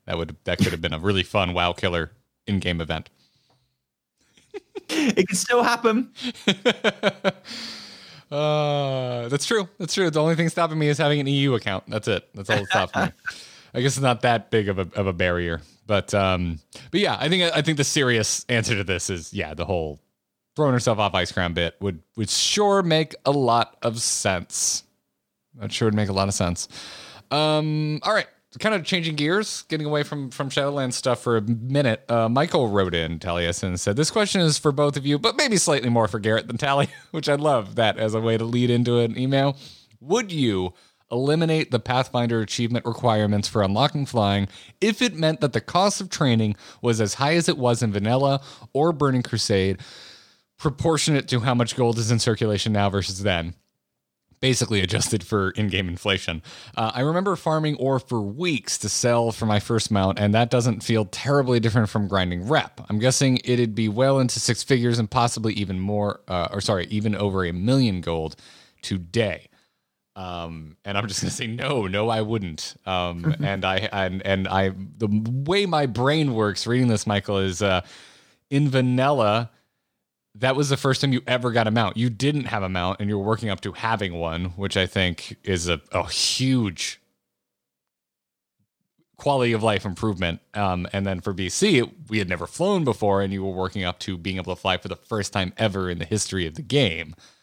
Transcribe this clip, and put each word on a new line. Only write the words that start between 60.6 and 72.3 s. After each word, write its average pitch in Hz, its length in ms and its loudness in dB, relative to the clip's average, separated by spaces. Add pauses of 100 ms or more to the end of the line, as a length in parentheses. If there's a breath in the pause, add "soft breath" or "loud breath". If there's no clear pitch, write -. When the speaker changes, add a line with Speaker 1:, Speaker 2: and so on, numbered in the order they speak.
Speaker 1:
feel 110 220 2
terribly 127 560 0
different 110 300 2
from 104 180 0
grinding 90 400 0
rep. - 400 0
I'm 107 100 -2
guessing 127 460 2
it'd 120 300 2
be 110 160 0
well 131 280 2
into 123 220 0
six - 220 0
figures 120 360 2
and 110 120 0
possibly 117 440 0
even 95 240 -4
more, 104 480 -2
uh, 87 260 -2
or 98 100 -4
sorry, 98 240 0
even 107 280 -2
over 95 300 0
a 85 80 -2
million 107 480 0
gold 80 340 -4 (460 loud breath)
today." 92 680 -4 (680)
Um, 85 680 -10
and 101 140 -6
I'm 101 80 0
just 98 160 -6
gonna 92 80 -2
say, - 160 -6
no, 123 400 -2
no, 101 220 0
I 113 140 0
wouldn't. 101 520 -4 (120)